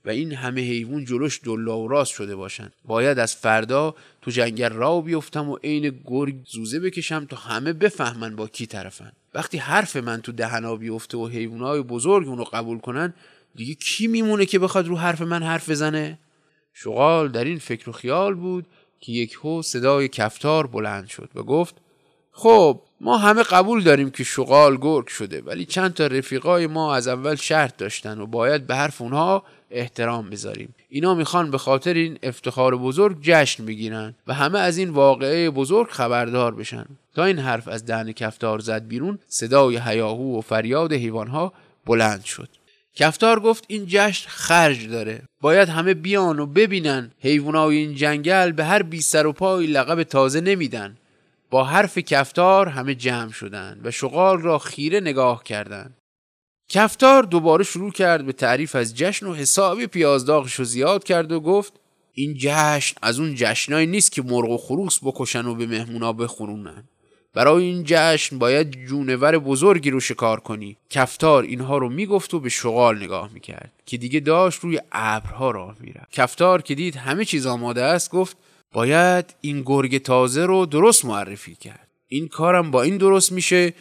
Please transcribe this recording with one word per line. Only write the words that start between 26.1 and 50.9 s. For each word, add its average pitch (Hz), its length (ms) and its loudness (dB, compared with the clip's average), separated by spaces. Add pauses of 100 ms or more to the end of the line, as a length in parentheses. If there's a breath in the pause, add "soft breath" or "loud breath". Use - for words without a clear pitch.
ما 156 280 0
از 123 120 0
اول 131 280 -2
شرط 147 420 0
داشتن 107 440 -8
و 101 40 -10
باید 123 420 0
به 131 80 -2
حرف 143 260 -4
اونها 160 420 0 (280 soft breath)
احترام 117 580 -6
بذاریم. 104 460 -12 (140)
اینا 175 260 0
می‌خوان 165 360 -2
به 135 60 -2
خاطر 135 360 0
این 165 300 -2
افتخار 127 540 0
بزرگ 151 440 2
جشن 147 440 4
بگیرن 110 500 -8 (120)
و 127 60 -4
همه 151 260 0
از 180 180 0
این 185 120 -2
واقعهٔ 139 600 2
بزرگ 147 400 0
خبردار 120 680 0
بشن.» 113 300 -12 (300)
تا 160 100 2
این 190 140 2
حرف 120 280 -4
از 110 180 -10
دهن 113 260 -4
کفتار 110 480 -4
زد 110 280 -6
بیرون، 147 400 -6
صدای 123 580 4
هیاهو 113 520 -2
و 110 40 -6
فریاد 131 520 -2
حیوانها 120 600 -4 (320 soft breath)
بلند 110 380 2
شد. - 260 -12 (460)
کفتار 220 440 4
گفت: 226 280 0
«این 202 200 -8
جشن 202 420 0
خرج 147 600 4
داره. 113 320 -6 (200)
باید 170 280 6
همه 165 240 0
بیان 175 460 0
و 147 60 -4
ببینن 151 760 0
حیوانای 151 580 2
این 151 180 -4
جنگل 151 560 2
به 156 140 -2
هر 196 180 2
بی 160 180 -8
سر 156 240 2
و 151 80 0
پای 185 340 -2
لقب 151 360 0
تازه 139 380 2
نمی‌دن.» 120 560 -2 (520)